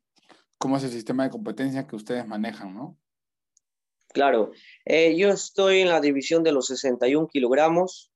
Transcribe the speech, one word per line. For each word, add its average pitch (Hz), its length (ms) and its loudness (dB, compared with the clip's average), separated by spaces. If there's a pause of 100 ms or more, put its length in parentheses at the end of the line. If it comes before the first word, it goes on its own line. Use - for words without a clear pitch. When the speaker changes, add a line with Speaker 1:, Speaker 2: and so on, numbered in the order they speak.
(560)
Speaker 1:
cómo 135 180 -2
es 135 80 -2
el 131 60 -4
sistema 120 340 -4
de 131 60 -2
competencia 127 580 -6
que - 80 -14
ustedes 117 320 -8
manejan, 107 460 -8
¿no? 120 240 -16 (1120)
Speaker 2:
Claro, 131 420 2 (340)
eh, 160 300 4
yo 196 140 4
estoy 190 520 2
en 180 80 4
la 160 120 2
división 147 420 0
de 160 80 2
los 135 160 0
sesenta 123 400 -2
y 135 80 2
un 160 120 0
kilogramos, 156 880 0